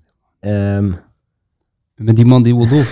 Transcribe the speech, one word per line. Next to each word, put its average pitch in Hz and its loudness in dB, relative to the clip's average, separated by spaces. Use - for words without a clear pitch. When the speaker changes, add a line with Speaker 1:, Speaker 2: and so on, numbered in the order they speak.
Speaker 1:
ehm, 101 -4
Speaker 2:
Met 113 -2
die 117 4
man 127 4
die 120 2
wudu. 120 0